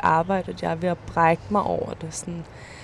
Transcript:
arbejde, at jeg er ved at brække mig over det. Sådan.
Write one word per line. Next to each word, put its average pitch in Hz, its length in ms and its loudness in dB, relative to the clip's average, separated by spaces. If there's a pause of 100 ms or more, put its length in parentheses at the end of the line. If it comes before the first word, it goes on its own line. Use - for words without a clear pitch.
arbejde, 180 480 4
at 175 120 -8
jeg 170 80 0
er 165 40 0
ved 175 140 -2
at 170 80 -2
brække 165 520 4
mig 208 120 2
over - 320 -2
det. 160 200 -10
Sådan. 170 320 -8 (380)